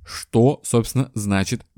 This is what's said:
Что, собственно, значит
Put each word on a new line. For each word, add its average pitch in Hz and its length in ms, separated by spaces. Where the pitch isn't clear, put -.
Что, - 580
собственно, 123 500
значит 101 520